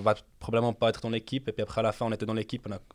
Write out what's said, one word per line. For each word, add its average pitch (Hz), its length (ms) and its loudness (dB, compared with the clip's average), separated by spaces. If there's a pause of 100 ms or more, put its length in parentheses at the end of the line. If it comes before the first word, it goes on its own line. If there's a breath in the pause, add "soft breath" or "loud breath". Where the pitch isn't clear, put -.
va 107 160 4 (240)
probablement 117 320 2
pas 113 160 2
être - 140 0
dans 113 80 -4
l'équipe. 113 380 -4
Et 110 40 -2
puis 117 100 -4
après, 110 200 0
à - 20 4
la 113 80 4
fin, 120 140 -4
on 113 60 0
était 107 140 -4
dans 113 80 0
l'équipe, 110 340 -4
on 101 40 -6
a, 95 80 -8 (140)